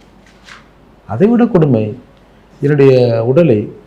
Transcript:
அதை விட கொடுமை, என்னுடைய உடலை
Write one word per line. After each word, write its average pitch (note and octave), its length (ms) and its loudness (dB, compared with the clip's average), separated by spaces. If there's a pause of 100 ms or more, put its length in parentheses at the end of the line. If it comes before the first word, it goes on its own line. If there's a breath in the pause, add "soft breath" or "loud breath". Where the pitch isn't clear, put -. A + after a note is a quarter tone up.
(1080)
அதை B2+ 200 -2
விட A#3+ 200 0
கொடுமை, A#2+ 520 -2 (600)
என்னுடைய C3 640 2
உடலை C3 480 0 (140)